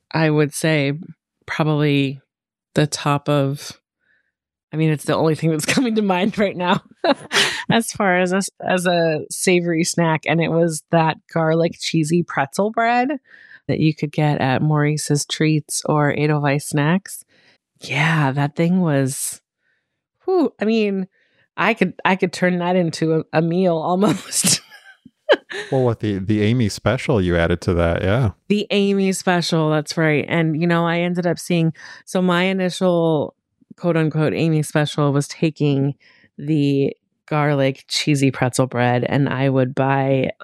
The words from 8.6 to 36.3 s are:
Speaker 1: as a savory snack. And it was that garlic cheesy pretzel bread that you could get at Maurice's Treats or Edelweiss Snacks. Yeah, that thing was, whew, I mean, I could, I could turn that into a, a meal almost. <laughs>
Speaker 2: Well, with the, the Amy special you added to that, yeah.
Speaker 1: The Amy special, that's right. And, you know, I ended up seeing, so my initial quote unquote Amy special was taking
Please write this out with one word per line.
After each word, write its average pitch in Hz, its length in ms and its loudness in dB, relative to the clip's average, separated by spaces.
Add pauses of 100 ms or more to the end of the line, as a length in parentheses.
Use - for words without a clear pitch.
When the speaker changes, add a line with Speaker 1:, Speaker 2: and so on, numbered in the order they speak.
Speaker 1:
as 180 200 0
a 165 340 0 (100)
savory 175 540 0
snack. 165 420 0
And 165 140 0
it 160 100 0
was 165 400 0
that 160 280 2 (140)
garlic 165 460 0
cheesy 165 440 0
pretzel 190 480 -2
bread 240 400 0 (580)
that - 120 0
you 156 140 2
could 151 180 -6
get 151 280 0
at 131 220 0
Maurice's 151 640 0
Treats - 580 -2
or 147 340 2
Edelweiss 147 500 0
Snacks. 151 560 -2 (560)
Yeah, 147 520 0
that 143 240 -2
thing 170 240 2
was, 139 640 -2 (800)
whew, 359 360 0
I 208 40 -2
mean, 208 440 0 (480)
I 202 180 0
could, 185 200 -2 (100)
I 185 120 4
could 185 160 -2
turn 180 260 0
that 175 180 0
into 160 440 0
a, - 40 -6 (100)
a 160 80 2
meal 170 340 0
almost. 180 920 -2
<laughs> - 40 -20 (1040)
Speaker 2:
Well, 131 140 2
with 113 140 0
the, 104 180 -2
the 104 240 0
Amy 113 260 2
special 113 520 0
you 87 160 2
added 85 260 2
to 95 120 0
that, 85 280 0
yeah. 107 280 0 (160)
Speaker 1:
The 208 240 0
Amy 196 420 0
special, 170 580 0
that's 156 260 -2
right. 156 320 2
And, 160 320 0
you 175 80 0
know, 170 180 0
I 170 140 -2
ended 175 260 -2
up 160 140 -2
seeing, 165 320 0 (320)
so 185 180 -2
my 180 220 2
initial 175 880 0 (420)
quote 170 200 0
unquote 156 380 0
Amy 156 280 2
special 147 500 0
was 143 140 0
taking 143 680 0 (440)